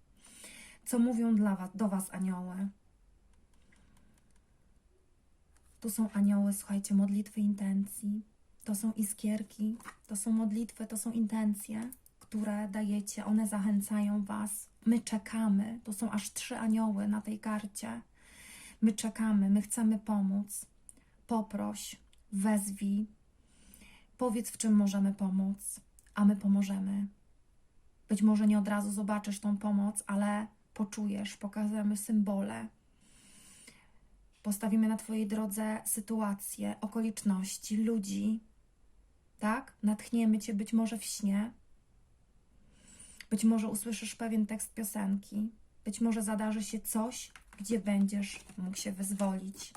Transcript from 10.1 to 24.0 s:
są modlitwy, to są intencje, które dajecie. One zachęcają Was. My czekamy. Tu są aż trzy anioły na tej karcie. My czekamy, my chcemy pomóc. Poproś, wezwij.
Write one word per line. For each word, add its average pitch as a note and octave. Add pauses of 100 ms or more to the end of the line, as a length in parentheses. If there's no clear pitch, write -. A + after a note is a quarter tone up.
są A3
modlitwy, A3
to A3
są A3+
intencje, A3 (300)
które G#3
dajecie. G#3
One G#3+
zachęcają G#3
Was. G#3+ (180)
My A#3
czekamy. A3
Tu G#3+
są A3
aż G#3
trzy -
anioły A3
na G#3
tej G#3+
karcie. A3 (800)
My A3
czekamy, G#3+
my G3+
chcemy A3
pomóc. G3+ (640)
Poproś, G#3 (360)
wezwij. G3+ (1120)